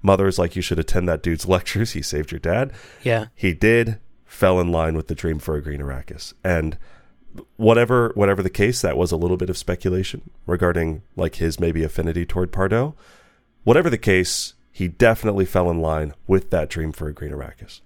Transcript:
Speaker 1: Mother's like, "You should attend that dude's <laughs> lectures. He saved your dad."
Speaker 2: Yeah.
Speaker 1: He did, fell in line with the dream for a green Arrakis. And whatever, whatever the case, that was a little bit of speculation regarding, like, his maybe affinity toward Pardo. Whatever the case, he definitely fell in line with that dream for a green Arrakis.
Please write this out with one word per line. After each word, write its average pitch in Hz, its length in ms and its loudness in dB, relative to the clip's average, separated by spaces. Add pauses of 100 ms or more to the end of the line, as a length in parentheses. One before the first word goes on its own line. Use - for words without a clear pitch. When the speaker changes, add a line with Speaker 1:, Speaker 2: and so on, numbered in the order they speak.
Speaker 1:
Mother's 98 340 4
like, 87 180 0
"You 92 60 -4
should 82 180 -2
attend 87 300 2
that 80 140 -2
dude's 82 220 -2
<laughs> - 20 -6
lectures. 92 460 -2
He 73 100 -6
saved 76 280 -6
your 82 80 -8
dad." 117 320 -2 (320)
Speaker 2:
Yeah. 113 300 -2
Speaker 1:
He 92 200 0
did, 113 460 2 (260)
fell 92 340 2
in 85 120 0
line 80 240 0
with 78 120 -6
the 80 80 -6
dream 78 240 -4
for 76 160 -4
a 73 60 -4
green 71 200 -10
Arrakis. - 520 -10 (100)
And 80 340 0 (800)
whatever, 117 580 4
whatever 98 280 4
the 92 60 0
case, 107 320 0
that 76 160 0
was 87 140 2
a 85 60 0
little 87 200 0
bit 92 120 -4
of 92 80 -4
speculation - 720 -4 (160)
regarding, 85 560 0 (140)
like, 85 200 -2
his 82 240 -2
maybe 82 240 0
affinity 82 420 -2
toward 87 260 -2
Pardo. 110 440 0 (680)
Whatever 160 260 6
the 117 80 0
case, - 560 0 (180)
he 90 160 -4
definitely 104 580 2
fell 90 260 2
in 82 100 -2
line 78 320 -2 (140)
with 95 240 2
that 78 180 0
dream 78 220 -6
for 76 160 -10
a 76 60 -8
green 73 180 -12
Arrakis. - 540 -14